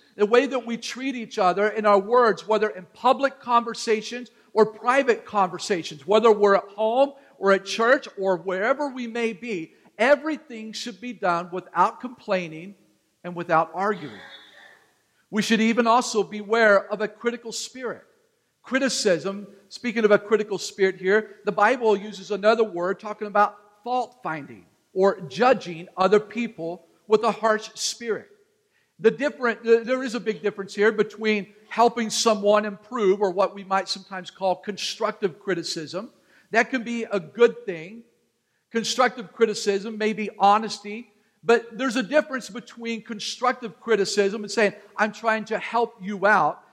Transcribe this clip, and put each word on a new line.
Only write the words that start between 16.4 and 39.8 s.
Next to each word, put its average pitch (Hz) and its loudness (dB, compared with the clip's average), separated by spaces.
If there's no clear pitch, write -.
of 208 -8
a 214 -4
critical 233 -8
spirit. - -10
Criticism, 202 0
speaking 226 -2
of 202 4
a 202 8
critical 208 0
spirit 190 -2
here, 202 0
the 208 -4
Bible 220 2
uses 190 -14
another 208 2
word 185 -4
talking 208 -10
about 208 2
fault 247 -4
finding 139 -10
or 190 2
judging 175 0
other 190 4
people 208 -8
with 214 4
a 220 2
harsh 214 0
spirit. - -6
The 214 6
different, 247 -4
th-, 233 4
there 254 -2
is 240 -6
a 240 -4
big 180 -6
difference 202 -6
here 214 2
between 214 -2
helping 233 2
someone 208 2
improve, 202 0
or 196 2
what 190 0
we 196 -16
might 190 -2
sometimes 185 -12
call 185 -2
constructive 202 -6
criticism. 170 -8
That 240 2
can 247 -4
be 233 -6
a 202 -4
good 180 2
thing. 185 -12
Constructive 233 -2
criticism 214 -2